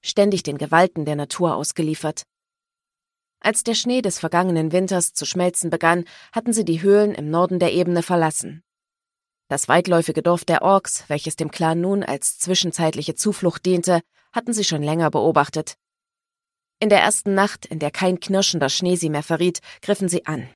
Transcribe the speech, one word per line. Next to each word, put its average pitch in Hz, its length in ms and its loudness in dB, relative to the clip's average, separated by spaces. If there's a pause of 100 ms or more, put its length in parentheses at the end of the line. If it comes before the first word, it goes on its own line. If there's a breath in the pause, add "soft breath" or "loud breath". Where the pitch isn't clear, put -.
ständig 202 400 2
den 143 160 -6
Gewalten 156 460 2
der 147 120 -4
Natur 147 380 -2
ausgeliefert. 156 680 -4 (1160)
Als 214 240 -2
der 233 100 -2
Schnee 247 280 -2
des 190 160 -4
vergangenen 165 540 0
Winters 185 420 0
zu - 120 -6
schmelzen 180 420 -2
begann, 170 360 2 (280 loud breath)
hatten 233 200 -4
sie 214 120 0
die 165 160 0
Höhlen 202 340 4
im 151 160 -8
Norden 175 280 2
der 170 140 2
Ebene 175 300 2
verlassen. 160 600 -2 (840)
Das 139 200 -4
weitläufige 170 540 2
Dorf 175 220 0
der 165 180 2
Orks, - 460 2
welches 147 280 -4
dem 156 140 -6
Clan 165 300 0
nun 196 220 0
als - 360 -4
zwischenzeitliche 165 760 -2
Zuflucht - 520 -2
diente, 175 340 2 (320)
hatten 240 200 -4
sie 214 120 -2
schon 151 180 -2
länger 156 280 0
beobachtet. 147 640 0 (1040)
In 214 100 0
der 202 120 6
ersten 202 340 0
Nacht, 196 320 0
in 160 120 -8
der 147 120 -2
kein 185 280 0
knirschender 190 500 0
Schnee 180 280 0
sie 165 140 -2
mehr 147 120 -2
verriet, 170 380 0 (220 loud breath)
griffen 202 260 -2
sie 175 180 -2
an. 147 280 -8